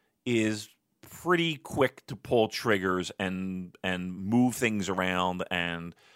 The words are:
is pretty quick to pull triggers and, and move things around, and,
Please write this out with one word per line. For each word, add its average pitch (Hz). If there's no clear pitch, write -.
is 110
pretty 165
quick -
to 127
pull 113
triggers 92
and, 92
and 92
move 117
things 107
around, 92
and, 85